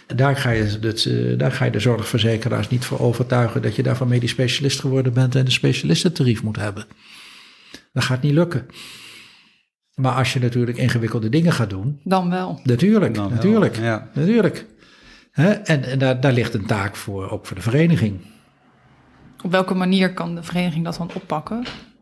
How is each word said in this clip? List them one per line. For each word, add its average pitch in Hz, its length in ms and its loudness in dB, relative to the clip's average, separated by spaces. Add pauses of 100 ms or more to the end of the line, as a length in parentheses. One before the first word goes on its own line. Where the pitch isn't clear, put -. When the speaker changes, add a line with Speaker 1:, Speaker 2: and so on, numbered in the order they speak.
(160)
Speaker 1:
Daar 135 200 4
ga - 140 0
je 110 140 2
het, 110 420 -2
eh, 120 320 0
daar 135 140 0
ga 127 140 -2
je 117 60 0
de 107 80 -2
zorgverzekeraars 110 880 0
niet 123 160 -2
voor 127 140 -4
overtuigen 123 640 0
dat 113 140 -2
je 131 80 0
daarvan 123 240 0
medisch 123 240 2
specialist 135 480 -2
geworden 131 340 0
bent 127 220 2
en 131 100 2
de 127 60 2
specialistentarief 139 920 0
moet 107 120 -2
hebben. 101 300 -6 (1080)
Dat 127 100 -2
gaat 127 180 0
niet 147 120 4
lukken. 170 320 2 (1300)
Maar 131 180 0
als 127 200 0
je 135 60 -2
natuurlijk 120 380 0
ingewikkelde 117 520 0
dingen 165 220 4
gaat 107 180 0
doen. 104 340 -4
Speaker 2:
Dan 185 260 0
wel. 180 340 -4
Speaker 1:
Natuurlijk, 156 500 4
Speaker 3:
Dan 104 140 -2
wel, 98 80 -2
Speaker 1:
natuurlijk, 185 400 2
Speaker 3:
ja. 110 380 -2
Speaker 1:
natuurlijk. 190 520 2 (640)
Hè? 156 200 4
En, 151 320 0
en 131 160 -4
daar, 131 220 2
daar 139 120 4
ligt 117 200 0
een 95 120 -4
taak 101 300 -2
voor, 98 340 -8
ook 104 160 -8
voor - 100 -10
de 90 60 -12
vereniging. 117 580 2 (1200)
Speaker 2:
Op 180 80 -6
welke 185 220 2
manier 185 400 2
kan 170 220 -6
de 170 80 -10
vereniging 170 420 -2
dat 170 120 -6
dan 175 160 -6
oppakken? 156 500 -6 (380)